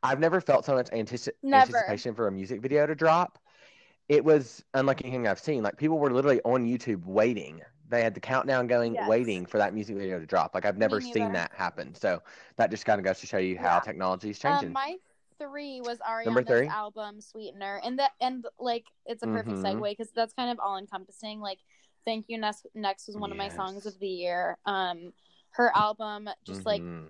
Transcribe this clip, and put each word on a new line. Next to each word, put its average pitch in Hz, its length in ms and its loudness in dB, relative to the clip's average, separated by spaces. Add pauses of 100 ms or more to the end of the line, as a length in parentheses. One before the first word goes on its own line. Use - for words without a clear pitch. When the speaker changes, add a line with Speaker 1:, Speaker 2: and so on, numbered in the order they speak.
Speaker 1:
I've 135 160 2
never 165 220 4
felt 139 240 4
so 143 100 2
much 123 120 2
antici-, 113 420 -4 (120)
Speaker 2:
Never. 269 200 6 (160)
Speaker 1:
anticipation 185 360 -2
for 110 140 0
a 98 40 2
music 98 300 -6
video 143 240 4
to 151 100 -2
drop. 160 440 4 (720)
It 143 160 6
was 151 380 4 (100)
unlike 135 300 2
anything 127 240 -2
I've 95 120 2
seen. 139 240 -2
Like, 101 140 -2
people 156 200 2
were 143 140 4
literally 131 320 4
on 120 220 2
YouTube 117 400 -2
waiting. 95 560 2 (260)
They 117 160 2
had 113 100 2
the 92 60 -10
countdown 131 480 0
going, 117 280 2
Speaker 2:
Yes. - 120 -2
Speaker 1:
waiting 110 380 2
for - 140 -2
that 101 140 2
music 107 220 -6
video 95 240 -4
to 80 60 -12
drop. 82 280 2
Like, 92 120 -2
I've 101 100 2
Speaker 2:
Me 104 60 0
Speaker 1:
never 107 180 4
seen - 140 -8
Speaker 2:
neither. 101 200 2
Speaker 1:
that 85 200 -2
happen. 85 420 -6
So 90 260 -2 (360)
that 113 120 4
just 107 160 -6
kinda 104 160 4
goes 92 200 0
to 92 60 -14
show 107 100 -2
you 92 200 0
how 87 180 2
Speaker 2:
Yeah. 87 40 6
Speaker 1:
technology 92 500 -4
is 104 140 -10
Speaker 2:
Um, 285 160 2
Speaker 1:
changing. 269 140 -6
Speaker 2:
my 277 240 -6 (420)
three 285 400 -12
was 240 200 -8 (260)
Speaker 1:
Number 233 160 2
Speaker 2:
Ariana's 233 60 -2
Speaker 1:
three? 131 220 4
Speaker 2:
album, 214 520 -8
Sweetener. 196 600 -10
And 254 180 -6
that, 277 200 4
and, 254 260 -4 (140)
like, 233 260 -2 (200)
it's 233 180 -10
a 226 40 -4
perfect 220 300 -2
Speaker 1:
Mm-hmm. 190 80 -2
Speaker 2:
segue 208 320 -2
'cause 220 140 -10
that's 226 220 -2
kind 247 180 -4
of 240 80 -6
all-encompassing. 202 800 -8
Like, 196 200 -10 (440)
Thank 220 260 -4
You 226 100 -6
Next, 214 340 -4
Next 202 340 -4
was 208 80 -14
one 208 160 -6
of 196 60 -10
my 196 80 -4
Speaker 1:
Yes. 196 100 -10
Speaker 2:
songs 196 300 -6
of 190 140 -12
the 196 80 -6
year. 180 580 -2
Um, 180 480 -4 (380)
her 240 240 4
album, 214 540 -2 (140)
just, 98 220 -10
like, 202 160 0
Speaker 1:
Mm-hmm. 85 280 -12